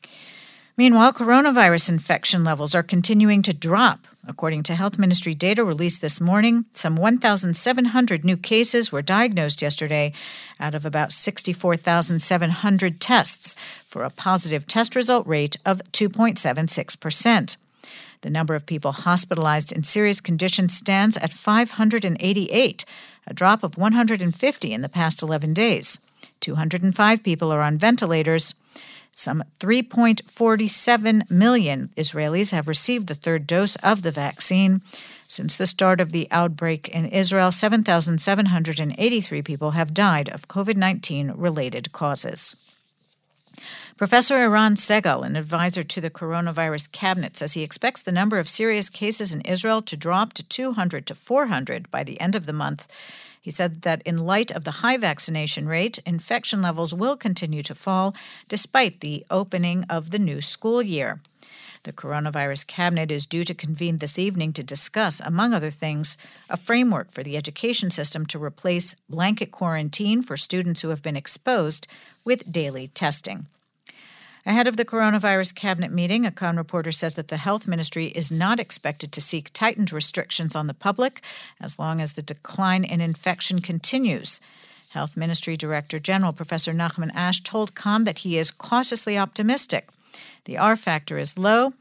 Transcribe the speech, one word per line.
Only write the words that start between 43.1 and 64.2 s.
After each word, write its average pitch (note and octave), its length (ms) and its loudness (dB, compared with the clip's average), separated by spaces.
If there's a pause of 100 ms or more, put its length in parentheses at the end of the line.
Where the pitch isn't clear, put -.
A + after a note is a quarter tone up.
Professor B3 380 4
Eran G#3+ 400 6
Segal, F3+ 500 2
an C#3 120 -4
advisor E3 480 -2
to D#3+ 160 -8
the D#3+ 100 -6
coronavirus E3 800 -4
cabinet, F#3 460 -4
says - 160 -2
he D#3+ 100 -4
expects A#3 400 -4
the - 80 -6
number G3 300 0
of D#3 80 -4
serious G#3+ 420 0
cases G#3 420 -4
in D3 100 -8
Israel A3 400 0
to E3 140 -10
drop F3+ 360 -2
to - 100 -10
two B3+ 300 -6
hundred F3 340 -4
to C3 80 -10
four C4 320 -2
hundred C3+ 460 -6
by C#3 100 -4
the - 180 -12
end F#3+ 140 -2
of F3 120 -6
the D3+ 60 -8
month. D3 360 -6 (520)
He - 100 -12
said E3+ 320 -4
that E3 240 -2
in E3+ 100 -2
light G3 340 0
of E3 140 -8
the D3+ 60 -8
high A#3+ 260 -2
vaccination D#3 720 -4
rate, F3+ 380 -2
infection G3 560 -4
levels E3 320 -2
will A#3 200 -2
continue F3 500 -4
to D3 100 -8
fall F#3+ 400 -2 (340)
despite G#3+ 520 0
the D3+ 300 -8
opening F3+ 540 -2
of E3 280 -6
the G#3 60 -2
new D3+ 220 -2
school A3+ 400 -2
year. D3 400 -4 (640)
The D3 100 -14
coronavirus C#3+ 720 -6
cabinet E3+ 440 -2
is D3 160 -4
due E3+ 180 -4
to F3 80 -6
convene D#3+ 460 -4
this D3 200 -4
evening F3+ 360 -2